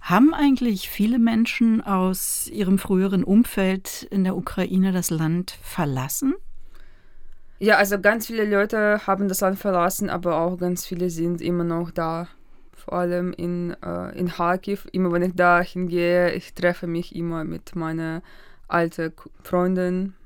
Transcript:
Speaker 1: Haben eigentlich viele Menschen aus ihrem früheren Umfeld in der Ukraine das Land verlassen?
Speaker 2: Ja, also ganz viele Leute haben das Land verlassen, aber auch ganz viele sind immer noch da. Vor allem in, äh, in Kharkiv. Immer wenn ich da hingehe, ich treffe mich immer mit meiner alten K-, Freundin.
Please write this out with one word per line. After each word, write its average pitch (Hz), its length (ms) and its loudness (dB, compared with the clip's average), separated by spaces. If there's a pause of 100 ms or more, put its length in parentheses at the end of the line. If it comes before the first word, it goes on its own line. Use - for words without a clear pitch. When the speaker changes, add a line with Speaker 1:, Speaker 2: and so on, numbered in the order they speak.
Speaker 1:
Haben 277 320 6
eigentlich 247 560 2
viele 226 300 0
Menschen 226 600 2
aus 185 680 -2
ihrem 190 320 2
früheren 190 440 2
Umfeld 190 840 2
in 196 140 0
der 185 120 0
Ukraine 185 560 0
das 180 200 -2
Land 160 500 -2
verlassen? 143 720 -2 (1300)
Speaker 2:
Ja, 208 180 6
also 202 240 2
ganz 214 240 2
viele 220 240 -2
Leute 208 560 2
haben 196 220 0
das 185 140 0
Land 196 180 2
verlassen, 185 500 0
aber 170 280 -2
auch 175 200 0
ganz 180 300 -2
viele 180 240 -4
sind 165 280 -2
immer 175 260 -2
noch 170 260 -4
da. 170 380 -4 (460)
Vor - 180 -12
allem 180 380 -2
in, 175 520 -4
äh, 180 340 -8
in 180 120 -2
Kharkiv. 185 640 -2
Immer 185 200 0
wenn 175 100 2
ich 180 140 -2
da 175 260 6
hingehe, 175 720 0
ich - 220 -10
treffe 175 320 0
mich 170 280 -4
immer 165 280 -4
mit 165 320 -10
meiner 160 480 -6 (440)
alten 170 480 -2
K-, - 140 -20 (140)
Freundin. 185 680 0 (120)